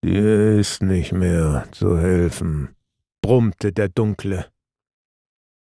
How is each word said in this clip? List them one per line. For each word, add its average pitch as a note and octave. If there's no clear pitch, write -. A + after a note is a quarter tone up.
„Dir G#2
ist -
nicht F#2
mehr E2+
zu F#2+
helfen“, E2+
brummte G#2+
der G2+
Dunkle. G2